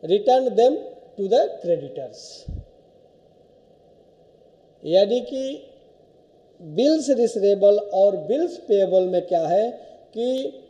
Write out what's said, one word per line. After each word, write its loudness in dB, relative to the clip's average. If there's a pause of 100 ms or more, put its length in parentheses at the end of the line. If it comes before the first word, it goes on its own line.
(120)
return 2
them 4 (460)
to -4
the 2
creditors। -8 (2250)
यानी 2
कि -10 (920)
बिल्स 0
रिसीवेबल 2
और 2
बिल्स -4
पेएबल 2
में 0
क्या -2
है 0 (420)
कि -4 (160)